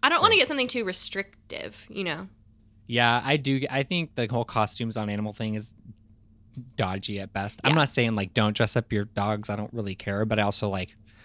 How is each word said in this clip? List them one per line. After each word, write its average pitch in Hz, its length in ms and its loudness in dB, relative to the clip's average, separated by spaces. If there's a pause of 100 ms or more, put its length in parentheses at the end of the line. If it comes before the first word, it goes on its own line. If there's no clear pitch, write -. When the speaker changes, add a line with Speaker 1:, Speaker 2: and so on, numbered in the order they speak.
Speaker 1:
I 277 60 6
don't 330 120 4
wanna 440 120 8
Speaker 2:
Right. 392 60 6
Speaker 1:
get 254 100 4
something 262 180 2
too 247 160 -2
restrictive, - 1040 -6
you 196 140 -6
know? 175 240 -4 (580)
Speaker 2:
Yeah, 120 380 4
I 139 140 2
do. 135 240 0 (100)
I 139 120 0
think 170 320 -4
the 120 140 0
whole 120 140 0
costumes 110 540 -2
on 107 120 -4
animal 104 220 -4
thing 110 240 -4
is 104 180 -8 (1000)
dodgy 98 460 -4
at 95 100 -14
best. 98 320 -6
I'm 131 60 4
Speaker 1:
Yeah. 131 60 6
Speaker 2:
not 147 140 4
saying, 113 260 2
like, 98 180 -2
don't 107 220 4
dress 113 200 2
up 117 160 0
your 104 140 0
dogs. 104 440 -2
I 101 60 -2
don't 107 180 -8
really 101 220 -6
care. 101 300 -2
But 110 140 2
I - 40 4
also, 104 260 0
like, 95 260 -4 (300)